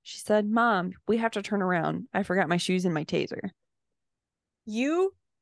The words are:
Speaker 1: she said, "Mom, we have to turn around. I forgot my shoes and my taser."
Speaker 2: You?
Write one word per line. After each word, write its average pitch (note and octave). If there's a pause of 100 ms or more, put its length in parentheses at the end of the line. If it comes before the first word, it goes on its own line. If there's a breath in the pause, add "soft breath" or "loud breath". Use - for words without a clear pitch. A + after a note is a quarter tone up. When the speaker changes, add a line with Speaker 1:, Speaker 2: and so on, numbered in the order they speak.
Speaker 1:
she -
said, G#3+
"Mom, G#3+ (120)
we A3
have A3+
to G#3
turn G3+
around. F3+
I G3+
forgot F#3
my F3
shoes F3+
and F3
my D3+
taser." - (1160)
Speaker 2:
You? D4+ (280)